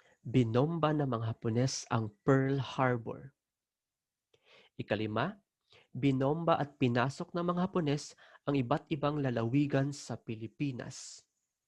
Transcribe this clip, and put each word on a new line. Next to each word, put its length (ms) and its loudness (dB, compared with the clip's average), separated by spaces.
binomba 720 2
ng 80 2
mga 320 -2
Hapones 560 0
ang 160 0
Pearl 320 4
Harbor. 720 -2
Ikalima, 560 -2
binomba 640 2
at 240 -4
pinasok 560 0
ng 80 -2
mga 240 0
Hapones 480 -2
ang 80 2
iba't 320 0
ibang 320 -2
lalawigan 720 2
sa 240 -10
Pilipinas. 1040 -8